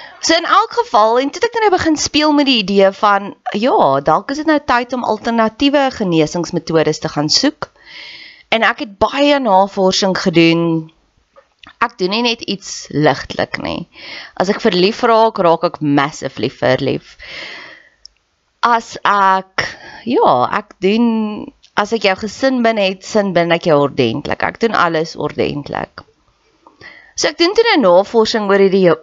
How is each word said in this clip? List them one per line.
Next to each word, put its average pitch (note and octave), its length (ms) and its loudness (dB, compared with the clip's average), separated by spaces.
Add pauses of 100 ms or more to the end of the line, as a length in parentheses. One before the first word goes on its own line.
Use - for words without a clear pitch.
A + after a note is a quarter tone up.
(260)
So D#4+ 80 2
in E4+ 120 0
elk G#4 280 0
geval, A#3 460 2
en C#4 100 0
toe F4 120 -10
het A#4 100 0
ek A#4 100 -4
nou G#4+ 80 4
begin E4 280 2
speel D4+ 360 0
met C#4+ 160 2
die B3+ 80 2
idee G3 400 4
van, G3+ 380 0 (180)
ja, G#3+ 480 2
dalk D#3+ 300 0
is C#4+ 100 -6
dit D4+ 80 -10
nou D4+ 80 4
tyd B3 360 -2
om B3 100 -4
alternatiewe A#3 880 0
genesingsmetodes D#3+ 1080 0
te D#3+ 140 -8
gaan D3+ 160 -2
soek. - 400 0 (800)
En A3+ 160 0
ek A#3 200 0
het G3+ 120 -12
baie C#4+ 460 2
navorsing F#3+ 720 2
gedoen. E3 460 2 (1200)
Ek A#3+ 160 -2
doen F#3 160 -2
nie A#3 100 0
net A#3 160 -2
iets - 480 -10
ligtelik - 720 -2
nie. E2 240 -8 (480)
As F#3 160 -2
ek - 140 -2
verlief G3 420 0
raak, A3+ 400 2
raak E3 240 2
ek - 120 -14
massive C#3+ 600 -2
lief, B2+ 220 -4
verlief. B2+ 500 -2 (1500)
As A#3 300 -2 (100)
ek, F#3+ 600 0 (420)
ja, C4+ 240 2 (240)
ek - 240 -12
doen, G#3+ 240 2 (720)
as G#3+ 160 -4
ek G#3 160 0
jou F#3+ 140 0
gesin B3+ 420 -2
bin A3+ 160 0
het, F#3+ 240 -4
sin G3+ 320 0
bin E3+ 160 2
ek E3+ 160 0
jou D3+ 140 4
ordentlik. C3 580 -2
Ek - 220 -4
doen G#3+ 100 0
alles E3 400 -2
ordentlik. - 920 -6 (1080)
So - 160 -2
ek D4+ 80 -10
doen E4+ 160 2
toe A4+ 140 6
nou G4+ 120 2
navorsing G3+ 720 2
oor G3 80 4
hierdie F#3+ 300 4 (140)